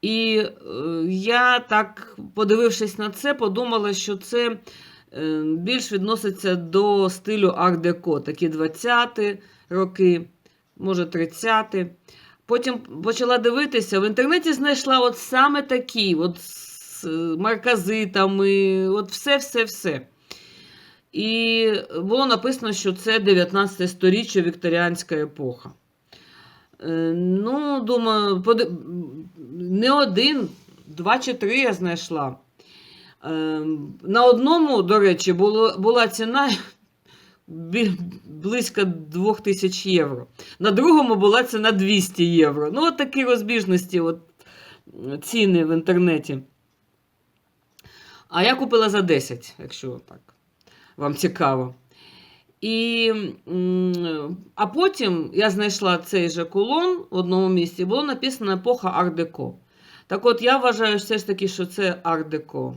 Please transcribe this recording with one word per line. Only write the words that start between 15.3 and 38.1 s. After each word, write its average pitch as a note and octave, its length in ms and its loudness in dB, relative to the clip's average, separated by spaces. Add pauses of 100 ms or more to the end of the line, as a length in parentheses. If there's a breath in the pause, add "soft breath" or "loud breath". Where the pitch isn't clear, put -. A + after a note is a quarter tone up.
такі, A#3 540 -2
от E3+ 260 -2
з, - 640 -18
е, E3 320 -4
марказитами, G3 1500 2
от G3 240 -2
все-все-все. A3+ 960 -2 (1040 loud breath)
І A3+ 640 0 (220)
було G#3 300 0
написано, A#3+ 480 0
що F#3 200 -2
це A3 260 0
дев'ятнадцяте F#3+ 680 2
сторіччя, F#3 540 2
вікторіанська E3+ 720 -2
епоха. D3 560 -8 (1080 soft breath)
Е, E3 360 -2
ну, A#3 680 0
думаю, G#3+ 600 0
поди-, A3 300 2 (880)
не F#3+ 320 0
один, C4 580 2 (360)
два F3 340 -2
чи B3+ 140 -4
три A#3 260 -2
я B3 140 2
знайшла. E3 640 -4 (880 loud breath)
Е, D3 40 -10 (720)
на G#3+ 240 2
одному, C4 560 4
до G3 180 4
речі, F#3 340 4
було, G#3+ 460 4
була A3+ 280 4
ціна A#3+ 440 0 (960 loud breath)
бі-, E3+ 500 -2 (280)